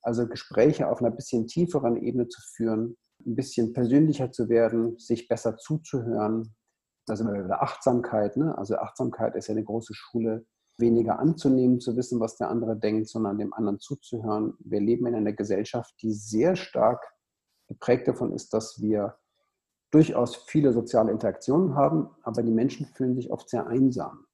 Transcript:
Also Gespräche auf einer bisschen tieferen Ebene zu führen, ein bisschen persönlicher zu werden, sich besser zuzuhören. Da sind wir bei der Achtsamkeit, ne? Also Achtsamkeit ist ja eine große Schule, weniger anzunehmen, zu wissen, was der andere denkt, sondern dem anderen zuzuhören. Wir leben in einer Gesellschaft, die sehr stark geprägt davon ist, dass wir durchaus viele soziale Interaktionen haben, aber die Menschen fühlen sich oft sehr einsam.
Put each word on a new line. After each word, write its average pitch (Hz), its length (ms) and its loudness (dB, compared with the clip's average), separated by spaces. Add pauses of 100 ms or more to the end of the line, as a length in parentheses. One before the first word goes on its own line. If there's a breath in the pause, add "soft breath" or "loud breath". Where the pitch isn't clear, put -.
Also 120 260 -2
Gespräche 143 600 2
auf - 140 -2
einer 117 100 2
bisschen 120 340 -4
tieferen 139 520 0
Ebene 120 320 -2
zu - 120 -20 (140)
führen, 117 420 -2 (280)
ein 117 100 -4
bisschen 120 380 -2
persönlicher 131 580 2
zu 117 180 -4
werden, 117 480 2
sich - 300 -4
besser 113 300 -2
zuzuhören. 113 960 -4 (500)
Da 110 100 -4
sind 113 120 -2
wir 101 140 -2
bei 90 60 -6
der - 160 -2
Achtsamkeit, 120 720 0
ne? 151 200 0
Also 101 200 -4
Achtsamkeit - 580 -4
ist - 120 -6
ja 107 60 -4
eine 107 100 -2
große 110 300 -6
Schule, 113 520 -4 (320)
weniger 117 420 4
anzunehmen, 131 600 4
zu 123 160 -4
wissen, 123 240 -2
was 113 180 -2
der - 120 -2
andere 113 280 -2
denkt, 110 320 0
sondern 104 280 -2
dem 104 160 -4
anderen 104 260 -2
zuzuhören. 110 800 -4
Wir - 200 -4
leben 117 260 2
in 120 100 0
einer 104 180 0
Gesellschaft, 104 680 -4
die 110 100 -2
sehr 110 440 2
stark 117 480 0 (640)
geprägt - 400 0
davon 123 260 -2
ist, - 200 -8
dass 110 280 -4
wir 107 340 0 (760)
durchaus 151 440 4
viele 143 360 2
soziale 113 400 2
Interaktionen 131 640 0
haben, 143 340 2 (140)
aber 117 200 -2
die 117 80 2
Menschen 127 340 0
fühlen 127 300 -2
sich 123 140 -6
oft - 200 -8
sehr - 180 -4
einsam. 123 680 0